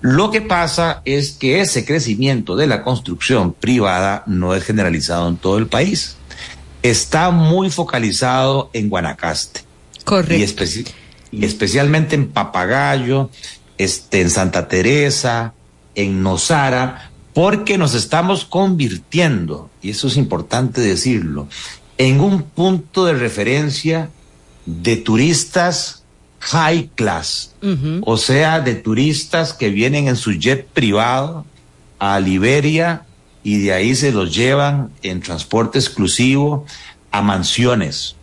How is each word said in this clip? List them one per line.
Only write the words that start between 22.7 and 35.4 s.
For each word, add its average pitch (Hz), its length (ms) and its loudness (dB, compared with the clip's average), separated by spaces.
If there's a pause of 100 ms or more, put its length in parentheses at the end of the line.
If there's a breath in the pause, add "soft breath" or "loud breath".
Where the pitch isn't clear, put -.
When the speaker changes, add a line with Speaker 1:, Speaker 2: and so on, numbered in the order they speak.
Speaker 1:
de 165 80 4
referencia 139 960 -2 (560)
de 85 300 0
turistas 151 1080 0 (360)
high 160 560 0
class, 87 560 -4 (100)
Speaker 2:
Ujú. 165 440 -2
Speaker 1:
o 220 120 2
sea, 156 440 2
de 123 140 0
turistas 151 760 -2
que 107 160 -2
vienen 131 380 0
en 127 80 2
su 107 180 -2
jet 127 340 0
privado 131 800 0 (540)
a 98 200 0
Liberia 139 840 2 (400)
y 104 160 0
de 98 140 0
ahí 107 220 2
se 143 180 0
los 90 200 0
llevan 135 560 0 (120)
en 90 200 -6
transporte 113 580 -2